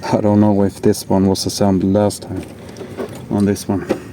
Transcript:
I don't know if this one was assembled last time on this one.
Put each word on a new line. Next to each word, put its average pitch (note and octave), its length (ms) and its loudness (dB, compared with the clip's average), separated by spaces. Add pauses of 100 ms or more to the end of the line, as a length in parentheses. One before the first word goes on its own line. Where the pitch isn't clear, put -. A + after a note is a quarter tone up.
I A2+ 180 0
don't G#2 180 4
know G#2 240 4
if G2 180 -2
this - 280 2
one G2 180 4
was F#2+ 180 0
assembled F#2+ 460 2
last G#2 320 2
time F#2 200 -10 (840)
on G#2 160 2
this G2 220 0
one. - 460 -4